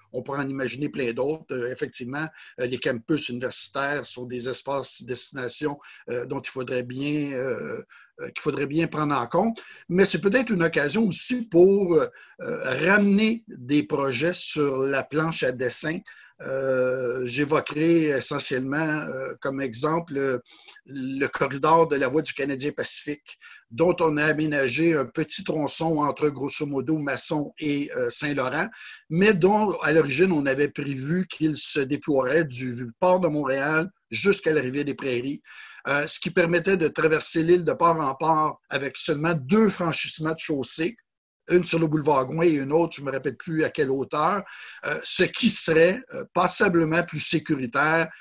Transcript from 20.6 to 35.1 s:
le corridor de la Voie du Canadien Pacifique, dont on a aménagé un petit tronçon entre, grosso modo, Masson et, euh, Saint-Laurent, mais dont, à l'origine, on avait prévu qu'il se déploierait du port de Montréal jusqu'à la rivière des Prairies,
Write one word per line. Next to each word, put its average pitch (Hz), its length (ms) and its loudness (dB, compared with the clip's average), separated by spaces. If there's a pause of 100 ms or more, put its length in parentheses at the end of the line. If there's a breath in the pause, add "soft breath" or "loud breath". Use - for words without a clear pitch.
le 135 420 -4
corridor 151 640 2
de 143 80 0
la 135 100 0
Voie 147 140 2
du - 120 -4
Canadien 139 380 -4
Pacifique, - 680 -6 (340 loud breath)
dont 170 280 2
on 156 160 2
a 147 80 2
aménagé 151 720 2
un 135 100 0
petit - 380 -2
tronçon 156 540 0
entre, 147 320 0
grosso 139 360 -4
modo, 143 320 -2
Masson 143 640 -2
et, 143 380 -2
euh, 123 120 -2
Saint-Laurent, 143 580 -2 (420 loud breath)
mais 196 240 4
dont, 196 380 4 (100)
à 147 100 0
l'origine, 156 400 4
on 143 140 2
avait 139 240 0
prévu 143 580 -4
qu'il 156 300 -2
se - 240 0
déploierait 139 640 0
du 123 440 -8 (120)
port 180 180 4
de 180 80 2
Montréal 147 640 0 (180)
jusqu'à 160 440 2
la 147 80 4
rivière 135 240 -4
des 135 100 -4
Prairies, 135 460 -4 (480 loud breath)